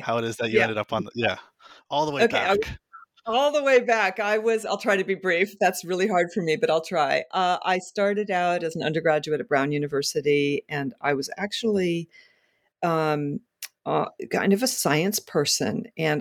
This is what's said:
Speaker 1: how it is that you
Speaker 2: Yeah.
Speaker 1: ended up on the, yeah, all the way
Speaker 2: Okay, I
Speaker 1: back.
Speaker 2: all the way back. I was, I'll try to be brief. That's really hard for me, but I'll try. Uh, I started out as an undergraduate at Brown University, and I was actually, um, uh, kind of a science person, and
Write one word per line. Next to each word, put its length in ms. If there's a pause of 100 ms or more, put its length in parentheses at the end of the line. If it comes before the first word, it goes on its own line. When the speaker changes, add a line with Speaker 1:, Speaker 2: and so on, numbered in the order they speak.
Speaker 1:
how 140
it 60
is 120
that 140
you 80
Speaker 2:
Yeah. 60
Speaker 1:
ended 140
up 140
on 120
the, 120
yeah, 220 (520)
all 160
the 60
way 120
Speaker 2:
Okay, 140
I 200
Speaker 1:
back. 200 (460)
Speaker 2:
all 280
the 100
way 160
back. 400
I 200
was, 280
I'll 100
try 200
to 80
be 100
brief. 460
That's 240
really 240
hard 260
for 80
me, 140
but 140
I'll 140
try. 460
Uh, 340
I 140
started 540
out 320
as 100
an 80
undergraduate 580
at 60
Brown 240
University, 1000
and 320
I 140
was 240
actually, 720 (720)
um, 560 (480)
uh, 200 (260)
kind 200
of 120
a 20
science 540
person, 640 (120)
and 240